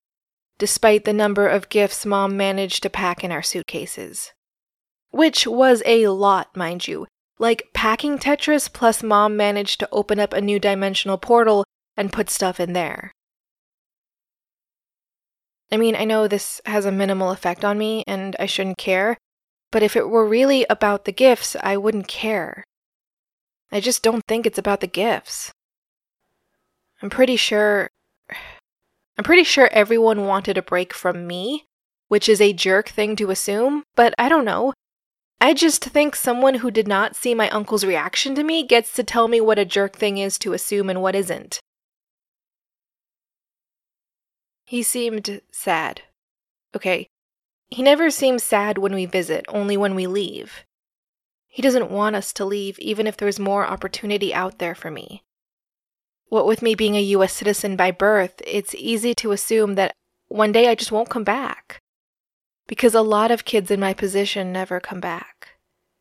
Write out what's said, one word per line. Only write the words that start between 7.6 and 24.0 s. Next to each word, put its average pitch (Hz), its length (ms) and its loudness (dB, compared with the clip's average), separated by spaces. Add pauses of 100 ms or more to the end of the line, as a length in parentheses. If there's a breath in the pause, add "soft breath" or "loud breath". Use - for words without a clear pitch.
packing 226 460 -2
Tetris 294 520 0
plus 226 300 2
Mom 214 360 2
managed 208 420 0
to - 100 -6
open 208 300 0
up 202 140 0
a 202 80 0
new 202 180 0
dimensional 196 580 0
portal 220 460 4 (320)
and 202 160 -4
put 208 180 -4
stuff 185 300 -2
in 175 140 -4
there. - 380 -6 (2500)
I 220 60 0
mean, 226 180 2
I - 80 -2
know 220 240 2
this - 380 -4
has 208 200 -2
a 202 60 0
minimal 190 400 0
effect 180 320 -4
on 202 140 0
me, 214 280 -4
and 196 320 -8
I 196 100 -4
shouldn't 190 300 -4
care, 196 400 0 (540)
but 220 100 2
if 214 140 2
it 196 140 2
were 220 180 4
really 262 420 4
about 208 360 0
the 196 80 -4
gifts, 247 480 4
I 196 160 -2
wouldn't 202 320 -2
care. - 560 -6 (1040)
I 208 80 -2
just 226 240 -2